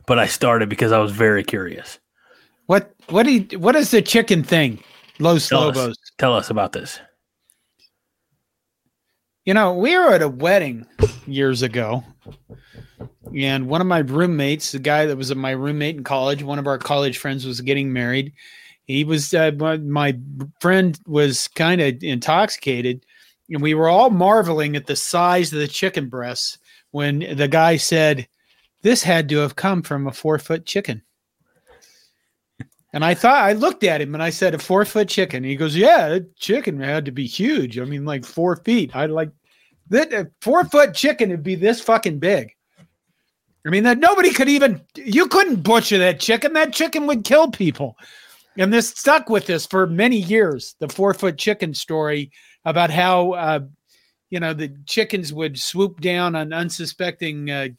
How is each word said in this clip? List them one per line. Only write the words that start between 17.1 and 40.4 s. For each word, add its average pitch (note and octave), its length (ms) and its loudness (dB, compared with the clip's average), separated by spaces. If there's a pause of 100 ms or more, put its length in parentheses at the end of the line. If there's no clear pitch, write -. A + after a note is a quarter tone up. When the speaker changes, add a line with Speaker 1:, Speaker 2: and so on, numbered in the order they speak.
Speaker 2:
friends C3+ 280 -8
was B2 160 -10
getting C#3 320 -2
married. B2+ 400 -4 (540)
He C#3 180 -2
was, D3+ 280 -2
uh, D#3+ 240 4
my, D#3+ 200 -2
my C#3+ 400 -2 (420)
friend F3+ 460 2
was D3 440 0
kinda D#3+ 440 0 (120)
intoxicated, C3 1000 -2 (440)
and D3+ 120 -6
we D#3 120 0
were D#3+ 160 2
all G#3+ 200 6
marveling F3 680 2
at C#3+ 120 -6
the C#3+ 100 -4
size F3 560 0
of D3+ 60 -4
the D3 80 -2
chicken D#3 420 -4
breasts A#2+ 480 -8 (340)
when C#3+ 440 -4
the C#3+ 120 0
guy D#3+ 280 4
said, D3+ 520 0 (560)
"This A#3 200 2
had E3 260 2
to D3 100 0
have D3 160 -2
come F#3+ 260 -2
from C#3 260 -6
a C3 60 -6
four-foot D#3 520 -4
chicken." - 360 -6 (1900)
And D3 100 -2
I E3+ 120 4
thought, B3 280 4
I G3+ 100 4
looked C#4 300 0
at E3 160 2
him C#3+ 140 -6
and D#3 80 -6
I E3 80 -2
said, E3+ 240 0
"A D#3 60 -4
four-foot G3+ 500 0
chicken?" F#3 280 -2
And B2+ 100 -6
he C#3 80 -4
goes, D3+ 200 -2
"Yeah, A#3 320 6
a E3+ 120 0 (180)
chicken G3+ 420 -2
had C#3+ 260 -4
to C#3 60 -8
be C3 140 -6
huge. C#3+ 540 -2
I B2+ 60 -6
mean, C#3+ 200 -8
like, C#3+ 200 -6
four E3+ 320 -2
feet." G#3 380 -2
I C#3+ 120 -2
like, D#3 240 -4 (580)
that, C#4 240 0
a G3+ 160 -4 (120)